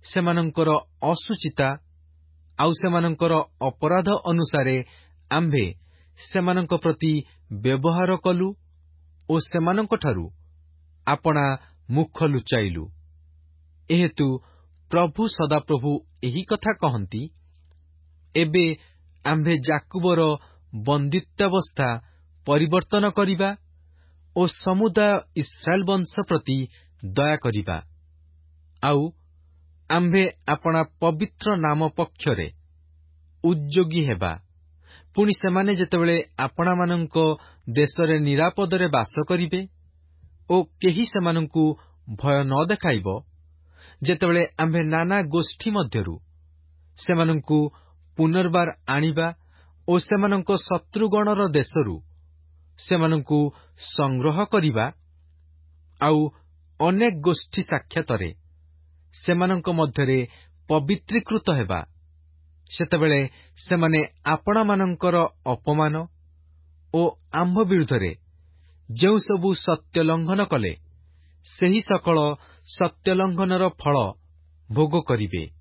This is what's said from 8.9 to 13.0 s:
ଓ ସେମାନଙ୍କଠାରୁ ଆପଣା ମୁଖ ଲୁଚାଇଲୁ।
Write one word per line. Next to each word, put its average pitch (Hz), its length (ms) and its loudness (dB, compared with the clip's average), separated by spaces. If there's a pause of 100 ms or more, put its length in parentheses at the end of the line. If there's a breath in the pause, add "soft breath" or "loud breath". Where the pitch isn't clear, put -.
ଓ 160 120 2
ସେମାନଙ୍କଠାରୁ 170 840 -2 (840)
ଆପଣା 147 380 0 (440 soft breath)
ମୁଖ 143 360 -2
ଲୁଚାଇଲୁ। 110 580 0 (1040)